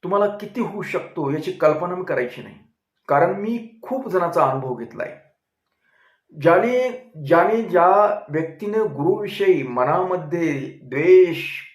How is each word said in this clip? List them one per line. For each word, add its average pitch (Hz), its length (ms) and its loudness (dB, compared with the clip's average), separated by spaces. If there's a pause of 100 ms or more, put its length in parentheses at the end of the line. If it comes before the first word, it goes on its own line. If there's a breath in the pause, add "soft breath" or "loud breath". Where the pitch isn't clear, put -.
तुम्हाला 202 340 0
किती - 240 -10
होऊ 208 220 -6
शकतो - 480 -6
याची 151 220 -4
कल्पना 160 420 0
मी 185 100 -8
करायची 123 380 -6
नाही, - 120 -18 (540)
कारण 160 260 2
मी 220 480 -8
खूप 262 260 -8
जणांचा 165 420 2
अनुभव 131 240 -6
घेतलाय. - 460 -12 (1200)
ज्याने, 233 480 2 (360)
ज्याने 175 360 4
ज्या 185 680 4
व्यक्तीने 165 500 -4
गुरुविषयी 190 840 0
मनामध्ये 151 1200 -2
द्वेष 170 640 4 (300)